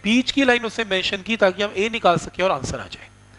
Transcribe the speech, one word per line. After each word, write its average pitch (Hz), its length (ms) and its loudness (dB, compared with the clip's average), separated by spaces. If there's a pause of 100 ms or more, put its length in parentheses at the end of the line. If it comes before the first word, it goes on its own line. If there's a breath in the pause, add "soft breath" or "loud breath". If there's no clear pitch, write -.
बीच 240 260 2
की 277 140 2
लाइन 240 220 2
उसने 220 180 -4
mention 190 380 -2
की 220 140 -4
ताकि 190 260 2
हम 208 140 -4
ए 202 140 0
निकाल 202 280 2
सकें - 260 -6
और 190 60 2
answer 131 300 -4
आ 98 60 -12
जाए। - 220 -18 (300 loud breath)